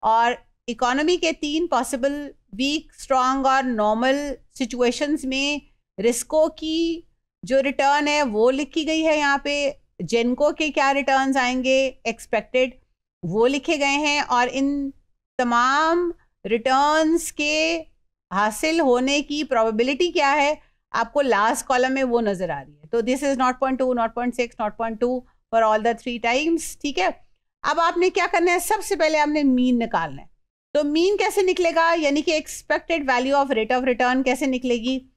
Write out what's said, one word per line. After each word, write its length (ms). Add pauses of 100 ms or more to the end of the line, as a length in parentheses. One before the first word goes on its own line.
और 340 (320)
इकोनॉमी 480
के 160
तीन 340
पॉसिबल 680 (200)
वीक, 400
स्ट्रॉन्ग 520
और 160
नॉर्मल 760 (220)
सिचुएशंस 680
में 360 (400)
रिस्को 480
की 600 (360)
जो 160
रिटर्न 480
है 140
वो 280
लिखी 340
गई 180
है 160
यहाँ 260
पे, 360 (220)
जेनको 500
के 180
क्या 220
रिटर्न्स 440
आएंगे 400 (300)
एक्सपेक्टेड 680 (500)
वो 220
लिखे 320
गए 60
हैं, 380
और 260
इन 440 (460)
तमाम 720 (340)
रिटर्न्स 840
के 440 (580)
हासिल 480
होने 420
की 220
प्रोबेबिलिटी 680
क्या 160
है 300 (340)
आपको 280
लास्ट 460
कॉलम 260
में 100
वो 180
नजर 300
आ 100
रही 140
है। 180
तो 100
this 200
is 160
nought 240
point 180
two, 140
nought 240
point 220
six, 200
nought 220
point 180
two 140 (400)
for 160
all 120
the 200
three 220
times, 580
ठीक 160
है। 100 (560)
अब 160
आपने 300
क्या 160
करना 260
है, 80
सबसे 360
पहले 220
आपने 240
मीन 360
निकालना 440
है। 80 (440)
तो 100
मीन 320
कैसे 260
निकलेगा, 500
यानी 300
कि 180
expected 680
value 260
of 240
rate 200
of 100
return 360
कैसे 220
निकलेगी 560 (140)